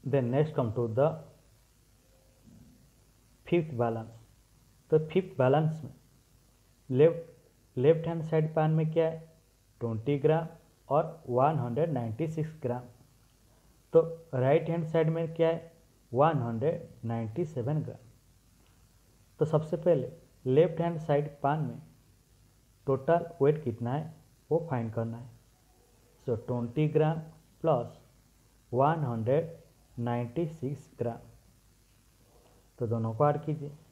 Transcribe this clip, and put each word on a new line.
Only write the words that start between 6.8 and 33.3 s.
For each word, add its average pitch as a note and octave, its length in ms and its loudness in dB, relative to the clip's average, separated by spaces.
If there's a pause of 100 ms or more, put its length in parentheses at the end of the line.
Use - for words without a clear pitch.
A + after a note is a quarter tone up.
left, D3 280 6 (580)
left D#3+ 320 4
hand E3 140 -4
side D#3 320 0
pan D#3 160 2
में D#3+ 220 0
क्या D#3+ 140 2
है, D#3+ 120 -4 (600)
twenty A#2 380 -2
gram D#3 280 2 (420)
और D#3+ 400 -2
वन C3 300 2
हंड्रेड B2+ 340 -2
नाइंटी A#2+ 360 -4
सिक्स D#3 340 -6
gram। B2 260 -4 (1040)
तो E3 80 8 (340)
right C#3+ 360 2
hand E3 160 -2
side D#3+ 220 2
में E3 260 -2
क्या E3 140 4
है, E3 240 -4 (400)
वन D3 260 4
हंड्रेड A#2 680 -4
नाइंटी A#2 380 -4
सेवन D3 380 -4
gram। - 260 -12 (1300)
तो D#3 40 2
सबसे D#3 320 -2
पहले D#3 340 2 (340)
left C3+ 360 4
hand E3+ 200 -2
side D3 300 0 (120)
pan D3 180 0
में A#2+ 200 -6 (1040)
total D#3+ 400 2 (160)
weight D3+ 220 4
कितना A#2 280 -4
है D#3 220 -6 (360)
वो D#3+ 200 0
फाइंड A#2 240 -4
करना A#2 240 -4
है। B2 120 -16 (960)
So A#2+ 120 0
twenty B2 500 -2
gram D#3 300 2 (440)
plus B2 360 0 (760)
one D3 320 2
hundred B2 520 -2 (440)
नाइंटी A#2+ 480 -2
सिक्स C#3+ 500 -10
ग्राम, A#2 200 -4 (1600)
तो A#2+ 80 -2
दोनों A2+ 280 -2
को D3 140 4
ऐड D3 160 0